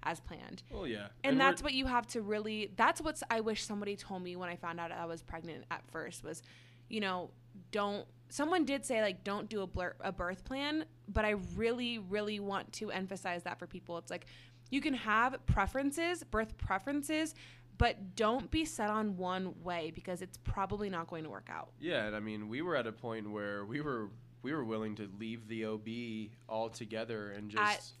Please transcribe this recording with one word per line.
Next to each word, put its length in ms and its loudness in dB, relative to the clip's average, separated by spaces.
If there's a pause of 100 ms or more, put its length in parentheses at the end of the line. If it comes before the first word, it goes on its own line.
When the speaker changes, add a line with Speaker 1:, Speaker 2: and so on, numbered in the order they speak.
Speaker 1:
as 180 0
planned. 500 -10
Speaker 2:
Well, 160 -4
yeah. 200 -2 (180)
Speaker 1:
And 80 8
Speaker 2:
And 80 8
Speaker 1:
that's 220 8
Speaker 2:
we're 60 2
Speaker 1:
what 60 2
you 120 4
have 220 4
to 120 -2
really, 560 0
that's 240 8
what's, 300 -2
I 100 4
wish 240 0
somebody 320 -2
told 260 -6
me 140 -6
when 140 -4
I 60 -6
found 220 -4
out 140 -2
I 140 -4
was 160 -6
pregnant 480 -8
at 200 -4
first 340 -8
was, 180 -8 (480)
you 100 0
know, 300 -2 (420)
don't, 320 0 (240)
someone 380 4
did 180 0
say, 160 2
like, 240 2
"Don't 240 -2
do 140 -2
a 40 -2
blur-, 340 -2
a 120 -2
birth 320 -4
plan," 400 0 (240)
but 160 4
I 60 6 (260)
really, 420 2
really 400 0
want 360 -2
to 180 -4
emphasize 520 -2
that 140 -4
for 80 -8
people. 320 -8
It's 120 -10
like, 160 -6 (440)
you 100 4
can 140 2
have 520 4
preferences, 760 4
birth 360 0
preferences, 760 0 (440)
but 360 2
don't 380 4
be 120 4
set 260 0
on 260 2
one 480 -2
way 280 -2
because 300 -6
it's 220 -12
probably 460 0
not 180 -2
going 160 -6
to 60 -6
work 200 -10
out. 200 -8 (100)
Speaker 2:
Yeah, 260 2
and 80 -2
I 60 0
mean, 280 -4
we 140 -2
were 140 2
at 100 2
a 60 -2
point 380 -4
where 340 -2
we 160 -4
were, 300 -2 (320)
we 100 -2
were 120 0
willing 320 -2
to 120 -8 (100)
leave 300 -6
the 160 -4
O 140 -2
B 520 -6 (180)
altogether 840 -4
and 240 -8
Speaker 1:
At 220 4
Speaker 2:
just 220 -12